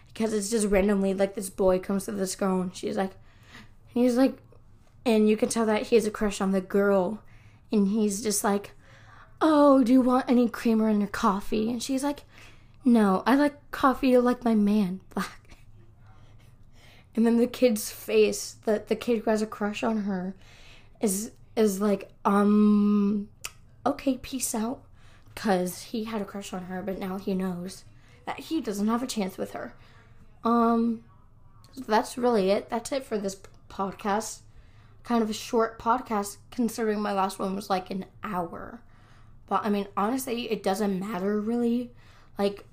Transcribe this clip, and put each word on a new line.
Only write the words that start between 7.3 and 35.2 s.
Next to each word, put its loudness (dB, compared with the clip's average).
and 2
he's 0
just -2
like, -2
"Oh, 6
do 2
you 8
want 2
any 4
creamer 0
in 2
your -2
coffee?" -2
And -6
she's -4
like, -4
"No, 6
I 4
like 0
coffee 2
like 2
my 2
man, 2
black." -10
And 2
then 4
the 4
kid's 0
face, 0
the, 0
the -2
kid -2
who -2
has 0
a -2
crush -6
on -2
her, -4
is, -2
is 2
like, 0
um, 4
"Okay, -2
peace -8
out." -6
'Cause -2
he -8
had -6
a -8
crush -12
on -8
her, -8
but -6
now -6
he -4
knows -6
that -10
he -4
doesn't -2
have 0
a -6
chance -6
with -8
her. -12
Um, 2
that's -2
really 2
it. -2
That's -6
it -4
for -4
this -6
p-, -20
podcast. -4
Kind 0